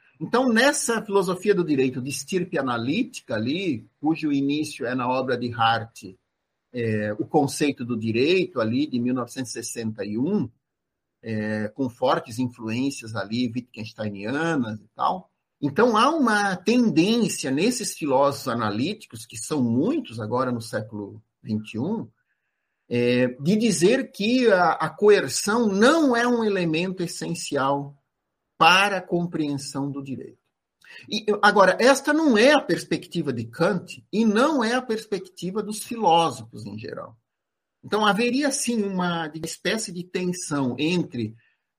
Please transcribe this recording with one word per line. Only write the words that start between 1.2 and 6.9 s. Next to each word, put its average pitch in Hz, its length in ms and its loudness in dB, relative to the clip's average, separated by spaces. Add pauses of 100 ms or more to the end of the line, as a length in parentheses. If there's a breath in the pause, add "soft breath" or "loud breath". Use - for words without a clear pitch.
do 175 100 0
direito 135 360 0
de 131 80 -8
estirpe 175 500 -4
analítica 131 760 -4
ali, 131 520 -4 (140)
cujo 156 320 -2
início 139 540 -2
é 123 80 -4
na 127 140 -2
obra 127 280 0
de 117 160 -6
Hart, 113 520 -2 (680)
eh, 110 460 -2